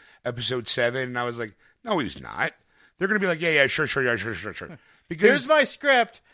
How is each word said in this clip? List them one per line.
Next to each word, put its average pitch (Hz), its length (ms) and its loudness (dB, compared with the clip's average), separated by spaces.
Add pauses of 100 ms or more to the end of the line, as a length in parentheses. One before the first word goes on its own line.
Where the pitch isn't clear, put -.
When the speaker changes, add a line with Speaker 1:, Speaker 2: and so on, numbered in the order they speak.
(240)
Speaker 1:
episode 123 440 -4
seven, 123 360 0
and 123 140 -6
I 123 40 -2
was 120 160 -6
like, 110 160 -8 (300)
"No, 214 160 0
he's 101 200 -6
not." 65 320 -6 (460)
They're 190 100 0
gonna 208 120 2
be 196 80 0
like, 165 120 -2
"Yeah, 170 100 0
yeah, 147 180 4
sure, 151 180 -2
sure, 139 160 -2
yeah, 120 140 2
sure, 107 180 -6
sure, 92 180 -10
sure." 120 300 -16
Speaker 2:
<laughs> - 60 -20 (200)
Speaker 1:
Because 170 220 2
Speaker 2:
"Here's 269 180 2
my 302 160 6
script." 262 560 0 (140)